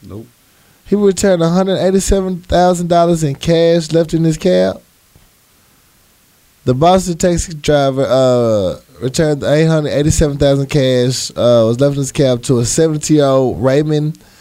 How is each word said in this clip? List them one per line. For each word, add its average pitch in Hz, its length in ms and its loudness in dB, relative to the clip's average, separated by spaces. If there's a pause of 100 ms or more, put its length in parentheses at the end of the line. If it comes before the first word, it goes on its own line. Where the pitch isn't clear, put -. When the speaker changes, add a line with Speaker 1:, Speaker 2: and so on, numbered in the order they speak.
Speaker 1:
Nope. 101 240 -16 (580)
Speaker 2:
He - 120 -2
returned 196 460 0
a 165 80 0
hundred 185 280 0
eighty-seven 190 640 -2
thousand 175 460 0
dollars 170 340 2
in 139 120 -2
cash 165 580 0
left 165 220 0
in 165 100 0
his 160 140 0
cab. 185 420 0 (1800)
The 127 100 0
Boston 175 420 2
taxi 175 380 -2
driver, 139 540 0
uh, 117 720 0 (200)
returned 147 400 -2
the 110 120 -2
eight 160 140 2
hundred 156 240 0
eighty-seven 147 480 0
thousand 139 300 0
cash, 127 600 0
uh, 117 360 2
was 120 140 -2
left 143 140 2
in 139 60 -6
his 131 120 -6
cab 127 320 0
to 131 140 0
a 120 60 0
seventy-year-old 139 1000 0
Raymond 151 560 0 (220)